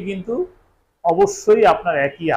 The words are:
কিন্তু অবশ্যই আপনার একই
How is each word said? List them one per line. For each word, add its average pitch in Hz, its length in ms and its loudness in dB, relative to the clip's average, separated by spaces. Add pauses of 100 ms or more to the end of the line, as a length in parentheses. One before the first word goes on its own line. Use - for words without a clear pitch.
কিন্তু 196 260 -8 (680)
অবশ্যই 202 580 2 (100)
আপনার 160 240 -2 (100)
একই 160 300 -6